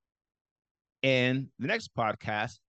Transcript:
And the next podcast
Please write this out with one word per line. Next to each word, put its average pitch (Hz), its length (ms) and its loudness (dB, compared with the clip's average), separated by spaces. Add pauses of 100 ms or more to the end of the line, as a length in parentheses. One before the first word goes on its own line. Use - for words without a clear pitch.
(1040)
And 131 440 4 (100)
the 127 100 -4
next 220 280 -4
podcast 110 720 -4